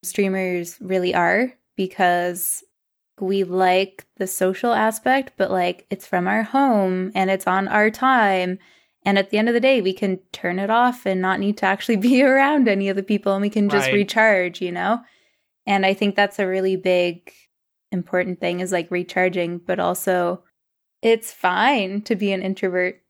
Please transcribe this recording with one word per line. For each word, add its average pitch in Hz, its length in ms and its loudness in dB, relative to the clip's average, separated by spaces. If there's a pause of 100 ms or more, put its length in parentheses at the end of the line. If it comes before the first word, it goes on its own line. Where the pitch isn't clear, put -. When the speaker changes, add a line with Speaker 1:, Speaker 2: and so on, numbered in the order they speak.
Speaker 1:
streamers 185 760 -2
really 185 340 -2
are, 185 380 0 (240)
because 180 840 -2 (580)
we 196 220 0
like 185 640 0 (100)
the 185 120 -6
social 190 440 -2
aspect, 226 640 0
but, - 160 -2
like, 180 380 -2
it's - 180 -10
from 180 200 -2
our 208 160 0
home 202 720 0
and 190 160 0
it's 190 180 -2
on 190 200 0
our 214 240 2
time. 196 680 0 (460)
And 202 140 2
at 196 120 0
the 208 80 -2
end 226 120 2
of 240 40 0
the 233 60 2
day, 262 220 4
we 185 100 0
can 185 280 -2 (120)
turn 180 260 -6
it 196 120 -4
off 247 360 0
and 190 160 0
not 185 200 0
need 208 160 -2
to - 80 -4
actually 196 320 0
<laughs> - 0 -
be 247 260 4
around 269 460 4
any 196 180 0
of 196 80 -2
the 196 80 -4
people, 196 300 0
and 196 80 -2
we 208 80 0
can 208 200 0
just 196 180 0
Speaker 2:
Right. 131 80 0
Speaker 1:
recharge, 202 680 2
you 180 100 -4
know? 190 300 -2 (640)
And 196 200 0
I 196 80 2
think 196 220 -2
that's 202 240 0
a 196 80 0
really 190 300 0
big, 175 520 0 (640)
important 180 480 -4
thing 175 220 -4
is, 185 100 -6
like, 175 180 -2
recharging, 180 680 -2
but 180 240 -4
also 180 640 -2 (580)
it's 226 320 0
fine 202 680 0
to 226 120 -2
be 196 160 -2
an 190 100 -4
introvert. 185 680 -2